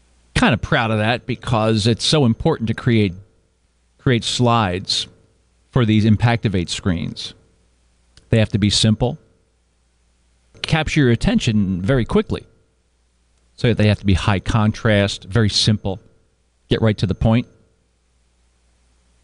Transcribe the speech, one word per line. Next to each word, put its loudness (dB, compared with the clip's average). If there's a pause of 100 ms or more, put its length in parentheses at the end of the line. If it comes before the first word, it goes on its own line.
(340)
Kind 2
of -2
proud -2
of 0
that -2
because 0
it's 0
so 2
important 0
to 0
create, 0 (840)
create 0
slides 0 (640)
for 2
these 4
Impactivate 2
screens. -6 (960)
They 2
have 0
to -2
be 2
simple, 0 (1400)
capture 0
your 4
attention 0
very 0
quickly. -2 (1120)
So 0
they 2
have 2
to -12
be 2
high -2
contrast, 0
very -2
simple, -2 (680)
get -2
right 0
to -2
the -2
point. 0 (1800)